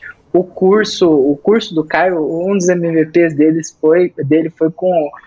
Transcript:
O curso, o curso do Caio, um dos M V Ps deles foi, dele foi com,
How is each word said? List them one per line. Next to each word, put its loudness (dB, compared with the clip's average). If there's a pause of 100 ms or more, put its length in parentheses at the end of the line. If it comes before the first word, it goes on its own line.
(340)
O 2
curso, 0
o 2
curso -2
do -2
Caio, -2
um -4
dos 0
M -2
V 0
Ps 0
deles 0
foi, 2
dele 0
foi -4
com, -2 (180)